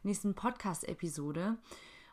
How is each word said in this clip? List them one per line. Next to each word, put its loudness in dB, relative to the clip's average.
nächsten 4
Podcast-Episode. 0